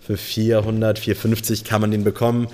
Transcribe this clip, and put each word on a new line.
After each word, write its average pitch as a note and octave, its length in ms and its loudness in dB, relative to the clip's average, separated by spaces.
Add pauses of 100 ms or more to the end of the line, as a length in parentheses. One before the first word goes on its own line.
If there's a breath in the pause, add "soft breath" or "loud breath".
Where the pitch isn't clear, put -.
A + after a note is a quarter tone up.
für G#2 160 -4
vierhundert, A2 800 0
vierhundertfünfzig A2 680 -2
kann G#2+ 180 0
man G#2+ 80 2
den G#2+ 140 0
bekommen. A#2+ 500 0